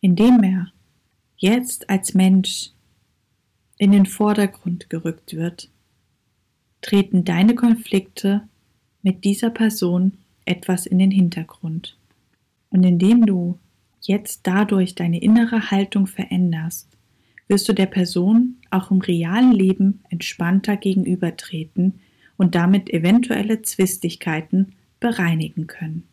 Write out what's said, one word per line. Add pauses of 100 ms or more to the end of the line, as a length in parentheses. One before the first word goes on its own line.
Indem
er (640)
jetzt
als
Mensch (1040)
in
den
Vordergrund
gerückt
wird, (1080)
treten
deine
Konflikte (540)
mit
dieser
Person (260)
etwas
in
den
Hintergrund. (760)
Und
indem
du (420)
jetzt
dadurch
deine
innere
Haltung
veränderst, (580)
wirst
du
der
Person (140)
auch
im
realen
Leben
entspannter
gegenübertreten (360)
und
damit
eventuelle
Zwistigkeiten (260)
bereinigen
können.